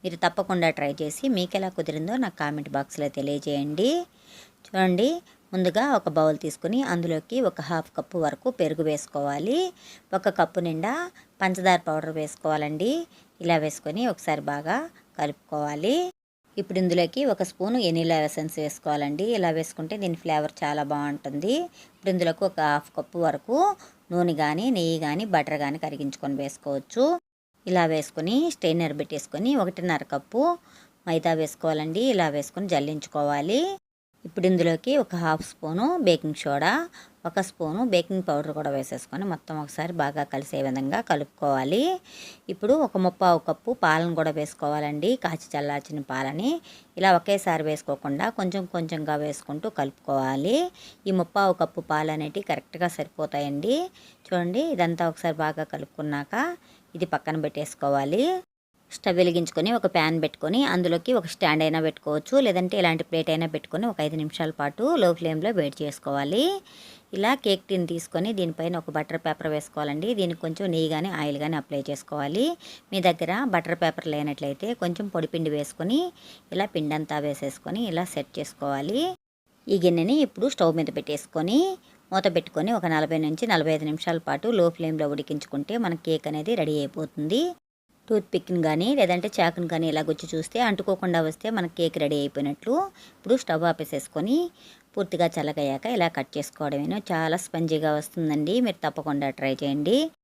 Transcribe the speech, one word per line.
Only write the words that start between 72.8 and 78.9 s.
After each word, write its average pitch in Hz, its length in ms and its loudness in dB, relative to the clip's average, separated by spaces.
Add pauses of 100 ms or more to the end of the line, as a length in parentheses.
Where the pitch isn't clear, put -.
మీ 190 180 0
దగ్గర 170 240 0 (220)
బటర్ 170 280 0
పేపర్ 160 300 0
లేనట్లయితే 147 560 -4 (140)
కొంచెం 175 220 -2 (120)
పొడిపిండి 160 400 -2
వేసుకొని 175 420 0 (560)
ఇలా 196 120 0 (100)
పిండంతా 151 500 -2
వేసేసుకొని 147 640 -4
ఇలా 170 140 0 (100)
సెట్ 143 240 -6
చేసుకోవాలి. 143 640 -2 (640)